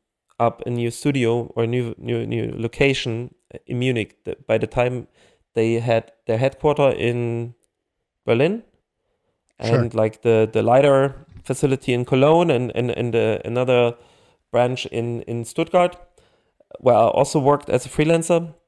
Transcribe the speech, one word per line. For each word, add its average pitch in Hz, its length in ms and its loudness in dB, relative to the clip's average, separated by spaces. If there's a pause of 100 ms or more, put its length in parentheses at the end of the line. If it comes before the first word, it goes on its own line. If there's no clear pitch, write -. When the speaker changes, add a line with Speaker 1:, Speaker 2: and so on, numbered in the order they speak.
(400)
Speaker 1:
up 117 280 0
a - 20 -4
new 120 220 -4
studio 120 640 -2
or 117 80 -2
a 113 40 0
new, 120 300 -4
new, 117 300 -6
new 113 280 -6
location 123 760 -2 (320)
in 123 140 -6
Munich. 123 460 -4
The, - 120 -8 (100)
by 110 120 2
the 113 80 -4
time 123 400 -4 (480)
they 113 240 0
had 113 320 0 (160)
their 113 100 0
headquarter 139 540 0
in 117 640 -4 (680)
Berlin 165 400 0 (1000)
Speaker 2:
Sure. 117 200 -2
Speaker 1:
and, 117 100 -8
like, 110 280 -2
the, 110 300 2
the 110 100 -2
lidar 135 640 2 (200)
facility 131 480 -2
in 120 100 0
Cologne 156 480 4
and, 123 240 -2
and, 120 160 -2
and, 117 240 -2
uh, 110 300 0
another 120 500 2 (560)
branch 123 360 0
in, 117 340 -6
in 117 240 -6
Stuttgart, 175 500 0 (840)
where 120 140 4
I 110 120 6
also - 320 2
worked 139 300 2
as - 160 0
a - 40 -14
freelancer. 165 640 0 (140)